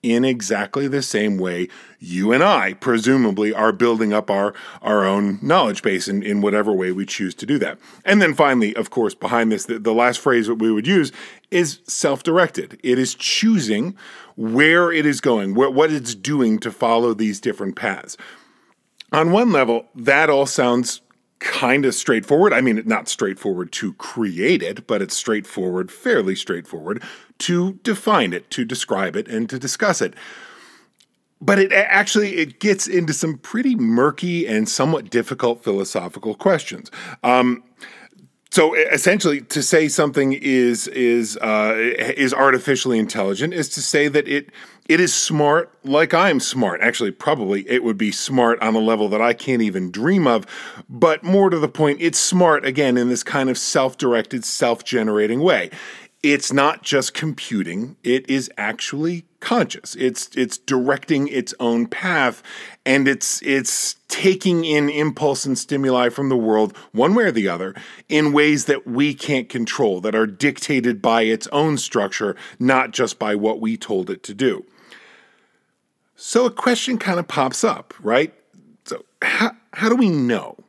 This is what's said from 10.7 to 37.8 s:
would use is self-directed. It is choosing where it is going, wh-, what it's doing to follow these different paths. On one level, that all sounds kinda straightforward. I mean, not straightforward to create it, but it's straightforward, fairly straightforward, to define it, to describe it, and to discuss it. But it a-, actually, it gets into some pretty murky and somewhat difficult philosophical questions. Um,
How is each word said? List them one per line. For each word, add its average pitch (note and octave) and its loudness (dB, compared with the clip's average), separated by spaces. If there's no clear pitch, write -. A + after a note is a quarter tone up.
would G#2+ 0
use E3+ 2
is F3 0
self-directed. - 0
It B2+ 2
is B2+ -2
choosing E3 0
where D#3 2
it D#3 2
is C3+ -2
going, G#2 0
wh-, C3 2
what D#3 4
it's B2 -6
doing A2 0
to A#2 -6
follow A#2 0
these G#2 -4
different G2 -6
paths. - -8
On F3 2
one A3+ 4
level, A#3 2
that C#3 2
all C#3 4
sounds B2 0
kinda C3 0
straightforward. C#3+ 2
I B2 2
mean, A2+ 2
not A2 -2
straightforward F#2 -4
to G2+ -6
create G#2+ -2
it, - -8
but G#2 -2
it's F#2 -6
straightforward, F#2 -4
fairly G#2+ 0
straightforward, F2 -8
to F3+ 0
define F#3+ 0
it, - -10
to C3 -4
describe G2 -4
it, A2 -6
and A2+ -4
to C3 -8
discuss D#3 -2
it. F2+ -4
But G3+ 4
it F#3+ 4
a-, G3+ 2
actually, G3+ 2
it D#3+ -4
gets G3+ 0
into E3 0
some D#3 -4
pretty B3 -2
murky D3 2
and G#2+ 0
somewhat C3+ 0
difficult A#2+ -2
philosophical G2 -4
questions. D3 -2
Um, B2 2